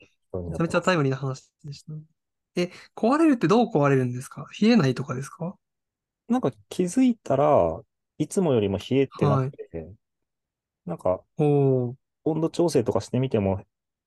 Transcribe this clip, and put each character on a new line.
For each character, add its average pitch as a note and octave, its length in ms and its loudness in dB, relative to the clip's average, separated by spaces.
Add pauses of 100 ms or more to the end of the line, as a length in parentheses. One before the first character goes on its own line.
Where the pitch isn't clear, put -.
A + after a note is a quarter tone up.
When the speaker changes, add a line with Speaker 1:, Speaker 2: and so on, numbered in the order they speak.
(320)
Speaker 1:
と F#2 80 -8
に F2 100 -10
な D#3 60 -8
っ - 20 -8
て - 0 -
ま - 0 -
す。 - 0 -
Speaker 2:
め - 0 -
ち - 40 -2
ゃ - 20 -2
め E3 60 -2
ち E3+ 60 -2
ゃ F3 60 0
タ F#3 120 0
イ F3 40 0
ム D3 60 2
リ C3+ 60 0
ー - 20 -2
な C3 80 -4
話 C3 320 -10 (120)
で C#3+ 100 -16
し - 100 -20
た - 80 -18
ね。 D#3 100 -14 (540)
え、 F3+ 160 -4 (240)
壊 A#3+ 240 0
れ E4 100 4
る C#4+ 40 4
っ A#3 40 0
て E3 100 0
ど G#3+ 140 4
う A3+ 60 0
壊 C#3+ 200 2
れ C#3 100 4
る B2+ 80 0
ん B2 80 -4
で B2 60 -10
す B2+ 100 -14
か？ - 180 -14 (120)
冷 G#3 100 4
え A#3+ 60 6
な E3 120 4
い B2 80 0
と C3+ 80 -6
か C3+ 100 -10
で B2+ 80 -8
す C#3 80 -12
か？ F3 260 -10 (720)
Speaker 1:
な A#3+ 120 0
ん - 20 -6
か D3 100 -2 (180)
気 - 160 -2
づ B3+ 180 0
い B3 120 4
た - 200 -4
ら A2+ 440 2 (380)
い D3+ 100 -2
つ - 140 -2
も E3 120 2
よ A2+ 80 4
り G2+ 60 2
も G2 120 -2
冷 - 180 -2
え C3+ 80 4
て - 200 -4
な C3+ 220 2
く C#3 40 -10
て、 - 260 -16
Speaker 2:
は D#2+ 60 -10
い。 F2+ 120 -20 (920)
Speaker 1:
な E3+ 80 -8
ん - 20 -10
か F#2 260 -4 (140)
Speaker 2:
お C#3 540 2
ー。 C3 40 -14 (280)
Speaker 1:
温 D#3+ 180 -2
度 D#3+ 80 0
調 E3+ 180 0
整 D3 160 2
と - 100 -2
か A2 80 -2
し - 80 -12
て B2 100 -2
み C3 100 -2
て A2+ 80 0
も F#2+ 220 0 (480)